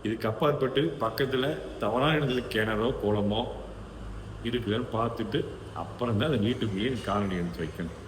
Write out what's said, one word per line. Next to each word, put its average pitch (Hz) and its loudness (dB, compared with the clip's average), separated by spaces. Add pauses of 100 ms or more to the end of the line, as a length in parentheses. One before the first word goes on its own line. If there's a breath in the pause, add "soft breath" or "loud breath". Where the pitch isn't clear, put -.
இதுக்கு 113 0
அப்பாற்பட்டு 143 2
பக்கத்துல 131 0 (220)
தவறான 139 4
இடத்துல 123 0
கிணறோ, 110 2 (100)
குளமோ 104 2 (960)
இருக்குதான்னு 117 0
பார்த்துட்டு 117 0 (280)
அப்புறம் 113 -2
தான் 156 4
அந்த 117 2
வீட்டுக்குள்ளேயே 113 0 (100)
காலடி 101 2
எடுத்து 87 -2
வைக்கணும். 80 -6 (100)